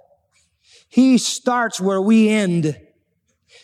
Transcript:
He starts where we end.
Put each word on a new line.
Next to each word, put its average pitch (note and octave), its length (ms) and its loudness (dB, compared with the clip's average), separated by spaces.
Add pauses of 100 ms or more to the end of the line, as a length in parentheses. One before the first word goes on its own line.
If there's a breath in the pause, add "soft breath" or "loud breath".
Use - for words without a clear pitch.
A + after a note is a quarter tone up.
(880 soft breath)
He B3+ 300 2
starts A#3+ 640 -6
where F#3+ 200 -2
we A3 280 2
end. F3 500 -2 (840 soft breath)